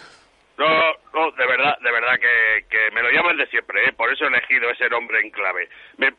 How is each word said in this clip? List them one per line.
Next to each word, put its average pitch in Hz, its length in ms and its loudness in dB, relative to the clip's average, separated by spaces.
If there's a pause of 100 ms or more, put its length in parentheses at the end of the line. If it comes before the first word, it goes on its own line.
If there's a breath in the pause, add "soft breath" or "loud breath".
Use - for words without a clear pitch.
(560 loud breath)
No, 147 80 -2 (480)
no, 156 200 0
de 131 160 -2
verdad, 127 340 2
de 120 80 0
verdad 120 240 0
que, 113 540 2
que 110 260 0
me 117 80 -2
lo 120 80 0
llaman 165 260 2
de 139 120 -2
siempre, 113 400 -2
¿eh? 131 40 0
Por 117 180 -2
eso 139 140 -2
he 143 40 0
elegido 123 420 0
ese 120 180 -2
nombre 117 320 -2
en 107 100 -4
clave. 92 380 -4 (300 loud breath)
Me, 135 200 0